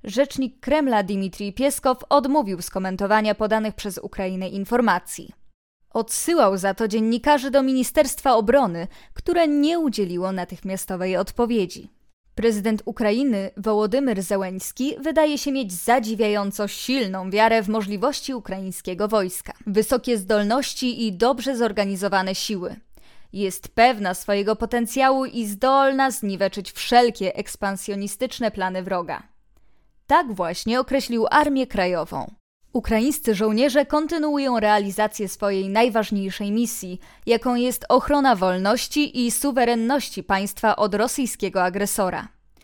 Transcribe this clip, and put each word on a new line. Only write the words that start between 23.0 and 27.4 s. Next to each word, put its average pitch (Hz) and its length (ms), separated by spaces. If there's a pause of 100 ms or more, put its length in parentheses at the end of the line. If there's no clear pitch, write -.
Jest 190 340
pewna 214 460
swojego 202 420
potencjału 262 680
i 240 200
zdolna 269 680
zniweczyć 196 600
wszelkie 233 640
ekspansjonistyczne 202 1160